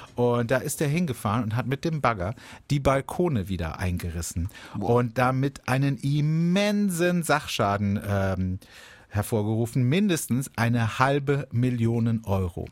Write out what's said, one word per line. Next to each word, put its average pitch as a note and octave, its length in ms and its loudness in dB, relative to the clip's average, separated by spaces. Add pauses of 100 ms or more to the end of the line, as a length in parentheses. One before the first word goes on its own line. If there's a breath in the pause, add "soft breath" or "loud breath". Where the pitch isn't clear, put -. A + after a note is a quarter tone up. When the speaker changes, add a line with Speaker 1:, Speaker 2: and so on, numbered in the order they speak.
(140 loud breath)
Speaker 1:
Und A#2+ 380 0
da B2+ 60 2
ist - 220 -6
er D#3 60 2
hingefahren C#3 560 0
und G#2+ 140 -2
hat A#2+ 100 -2
mit C3 180 -4
dem D#3+ 160 -2
Bagger A2 360 0 (340 loud breath)
die C#3+ 80 2
Balkone C3+ 720 0
wieder E2+ 320 -4
eingerissen. E2+ 680 -4 (260 loud breath)
Speaker 2:
Wow. G#2 160 -2
Speaker 1:
Und A#2+ 280 2
damit C3 500 0
einen C3+ 280 0
immensen F3 1300 0
Sachschaden, G#2 840 2
ähm, F#2+ 540 0 (520 loud breath)
hervorgerufen, A2 720 0
mindestens D3 720 0
eine A#2 460 0
halbe C#3 500 2
Million A#2 760 2
Euro. F#2+ 460 -2